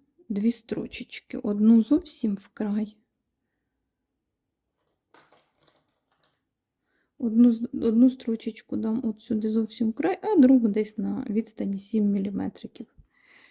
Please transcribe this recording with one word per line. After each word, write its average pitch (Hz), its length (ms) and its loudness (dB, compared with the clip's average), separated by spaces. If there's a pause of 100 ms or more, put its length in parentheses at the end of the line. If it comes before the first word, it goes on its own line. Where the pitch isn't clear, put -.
(300)
дві 208 220 0
строчечки. - 840 -10
Одну 214 440 4
зовсім 220 540 -2
в - 120 -14
край. 208 500 -6 (4000)
Одну 233 340 4
з-, 226 220 -4
одну 233 360 4
строчечку 226 680 -6
дам 220 260 -4
от 214 180 -6
сюди 220 280 -4
зовсім 220 400 -2
в 226 40 -4
край, 349 280 -4
а 427 140 -2
другу 254 320 6
десь 214 300 -2
на 202 320 -6
відстані 202 500 -4
сім 208 260 -2
міліметриків. 196 840 -6 (640)